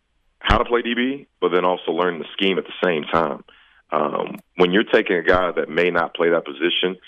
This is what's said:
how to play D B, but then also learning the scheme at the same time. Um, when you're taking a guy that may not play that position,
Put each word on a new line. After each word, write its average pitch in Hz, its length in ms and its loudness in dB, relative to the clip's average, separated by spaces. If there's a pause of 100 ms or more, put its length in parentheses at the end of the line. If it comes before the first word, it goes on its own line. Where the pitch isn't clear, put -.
(400)
how - 200 2
to 120 60 0
play 120 160 0
D 117 120 -4
B, 131 340 -4 (120)
but 90 140 0
then 90 120 2
also 90 260 0
learning 85 280 0
the 73 140 -12
scheme 95 240 0
at 76 80 -4
the - 220 -2
same 78 160 0
time. 76 400 -2 (500)
Um, 78 460 -4 (160)
when 90 160 2
you're 101 120 4
taking 101 340 2
a 82 60 -2
guy 90 280 2
that 80 180 -4
may 85 200 2
not 85 240 0
play 85 160 2
that 85 160 2
position, 85 520 -2 (100)